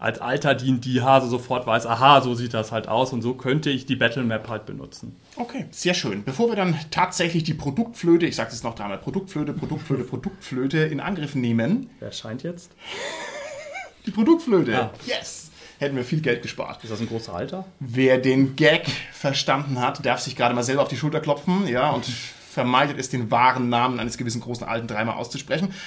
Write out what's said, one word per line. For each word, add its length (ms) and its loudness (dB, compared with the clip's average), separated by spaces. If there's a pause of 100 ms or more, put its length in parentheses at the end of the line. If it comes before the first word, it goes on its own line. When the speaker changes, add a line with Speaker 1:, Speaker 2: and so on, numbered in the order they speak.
Speaker 1:
als 200 -2
alter 360 2
D 120 -2
and 160 2
D-Hase 440 6
sofort 400 -2
weißt, 180 2
aha, 340 8
so 140 0
sieht 200 -4
das 180 -2
halt 160 -4
aus 240 2
und 100 -4
so 120 -2
könnte 360 0
ich 160 -4
die 80 0
Battle 300 0
Map 240 -2
halt 180 -8
benutzen. 480 -14 (220)
Speaker 2:
Okay, 340 -8
sehr 240 -2
schön. 300 -4
Bevor 240 0
wir 80 -4
dann 180 2 (160)
tatsächlich 540 0
die 100 -2
Produktflöte, 720 2
ich 80 -2
sag's 200 -4
jetzt 100 -8
noch 100 -6
dreimal, 240 -6
Produktflöte, 540 -4
Produktflöte, 500 -4
<laughs> 80 -10
Produktflöte 680 -4
in 200 0
Angriff 380 -4
nehmen. 540 2 (100)
Speaker 1:
Wer 100 -10
scheint 320 -10
jetzt? 300 -10 (1300)
Speaker 2:
Die 40 -6
Produktflöte. 760 4
Speaker 1:
Ah. 60 -6 (160)
Speaker 2:
Yes! 440 -8 (280)
Hätten 160 -2
wir 100 0
viel 160 -2
Geld 220 0
gespart. 400 -10
Speaker 1:
Ist 100 -12
das 80 -4
ein 60 -2
großer 280 -6
Halter? 300 -6 (140)
Speaker 2:
Wer 400 4
den 380 4
Gag 320 6 (240)
verstanden 680 0
hat, 240 0
darf 160 2
sich 140 -8
gerade 200 2
mal 100 0
selber 180 4
auf 60 0
die 80 -6
Schulter 240 -2
klopfen, 480 0
ja, 220 2
und 140 -2
vermeidet 960 0
es, 120 -6
den 200 -2
wahren 380 4
Namen 320 0
eines 180 -6
gewissen 220 -4
großen 260 -8
Alten 220 -4
dreimal 280 -2
auszusprechen. 520 -4 (180)